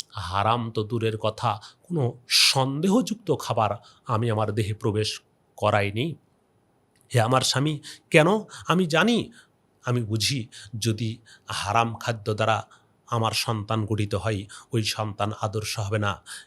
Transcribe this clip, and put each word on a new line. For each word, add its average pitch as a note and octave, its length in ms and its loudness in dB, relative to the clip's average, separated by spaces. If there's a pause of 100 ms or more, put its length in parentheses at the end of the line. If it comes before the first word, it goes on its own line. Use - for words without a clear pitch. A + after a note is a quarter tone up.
(120)
হারাম G#2 580 0
তো A2 140 -2
দূরের A2 340 -2
কথা, G#2+ 420 -2 (220)
কোনো C#3+ 360 -2 (100)
সন্দেহযুক্ত D#3 1120 2
খাবার A2 300 2 (360)
আমি A#2 240 0
আমার G#2+ 220 0
দেহে G#2 220 -2
প্রবেশ G#2+ 480 -2 (340)
করাইনি। G#2+ 580 0 (1000)
হে B2 60 4
আমার A#2+ 220 4
স্বামী, C#3+ 380 0 (300)
কেন? D#3 160 8 (400)
আমি F3+ 200 4
জানি, E3+ 440 2 (540)
আমি B2 180 0
বুঝি, A2 440 -2 (320)
যদি A2 380 -2 (300)
হারাম A2 500 0
খাদ্য G#2+ 380 -4
দ্বারা A2 340 0 (380)
আমার A2+ 260 0
সন্তান A2 540 -2
গঠিত G#2 280 -2
হয়, G#2 300 -2 (280)
ওই A#2 100 0
সন্তান G#2 580 -4
আদর্শ G#2+ 380 -4
হবে G#2 200 -2
না। G2+ 240 -2 (240)